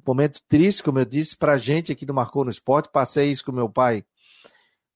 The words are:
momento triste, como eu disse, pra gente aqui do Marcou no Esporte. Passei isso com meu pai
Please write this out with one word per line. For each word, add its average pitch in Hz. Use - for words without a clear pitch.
momento 139
triste, 180
como 135
eu 127
disse, 143
pra 151
gente 143
aqui 143
do 139
Marcou 135
no 127
Esporte. 139
Passei 143
isso 139
com 135
meu 123
pai 117